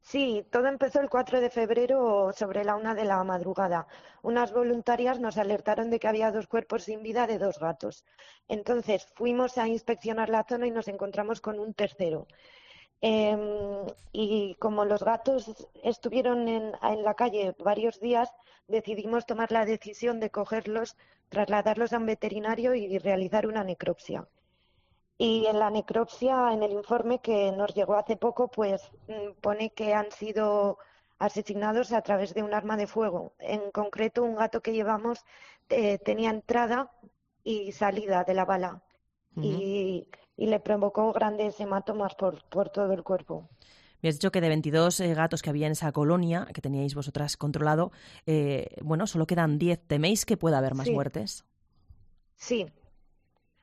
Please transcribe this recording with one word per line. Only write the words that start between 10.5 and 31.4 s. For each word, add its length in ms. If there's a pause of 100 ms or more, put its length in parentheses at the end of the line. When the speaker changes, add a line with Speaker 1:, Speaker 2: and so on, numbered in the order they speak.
Speaker 1:
y 40
nos 180
encontramos 520
con 180
un 140
tercero. 540 (760)
Em, 380 (760)
y 440
como 280
los 180
gatos 480 (320)
estuvieron 680
en, 240 (100)
en 200
la 120
calle 440
varios 400
días, 300 (400)
decidimos 560
tomar 280
la 120
decisión 560
de 80
cogerlos, 720 (320)
trasladarlos 640
a 40
un 80
veterinario 680
y 240
realizar 480
una 180
necropsia. 640 (880)
Y 300
en 140
la 100
necropsia, 840
en 120
el 80
informe 480
que 320
nos 200
llegó 220
hace 220
poco, 340
pues, 320 (240)
mm, 340
pone 300
que 240
han 160
sido 680 (420)
asesinados 720